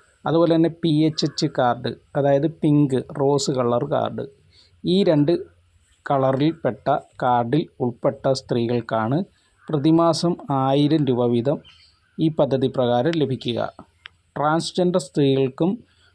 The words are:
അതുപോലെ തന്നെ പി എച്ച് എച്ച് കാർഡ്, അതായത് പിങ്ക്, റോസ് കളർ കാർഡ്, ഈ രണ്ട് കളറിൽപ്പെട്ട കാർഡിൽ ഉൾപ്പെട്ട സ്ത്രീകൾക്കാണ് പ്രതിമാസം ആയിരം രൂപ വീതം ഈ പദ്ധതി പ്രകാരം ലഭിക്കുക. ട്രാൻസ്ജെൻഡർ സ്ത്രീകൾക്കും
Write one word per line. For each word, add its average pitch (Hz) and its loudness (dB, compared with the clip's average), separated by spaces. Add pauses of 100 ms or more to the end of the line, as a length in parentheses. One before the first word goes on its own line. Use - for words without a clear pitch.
(280)
അതുപോലെ 165 2
തന്നെ 160 2 (100)
പി 165 0 (160)
എച്ച് 156 -4
എച്ച് - -4 (120)
കാർഡ്, 120 -2 (260)
അതായത് 139 2 (160)
പിങ്ക്, 147 2 (220)
റോസ് 143 0
കളർ 120 0 (100)
കാർഡ്, 113 -4 (680)
ഈ 190 4 (140)
രണ്ട് 147 2 (800)
കളറിൽപ്പെട്ട 131 -2 (360)
കാർഡിൽ 123 0 (200)
ഉൾപ്പെട്ട 135 -2 (100)
സ്ത്രീകൾക്കാണ് 120 -2 (500)
പ്രതിമാസം 160 2 (320)
ആയിരം 147 2
രൂപ 123 2
വീതം 123 0 (640)
ഈ - 4 (120)
പദ്ധതി 135 2
പ്രകാരം 123 0
ലഭിക്കുക. 123 -4 (760)
ട്രാൻസ്ജെൻഡർ 165 0
സ്ത്രീകൾക്കും 135 0 (440)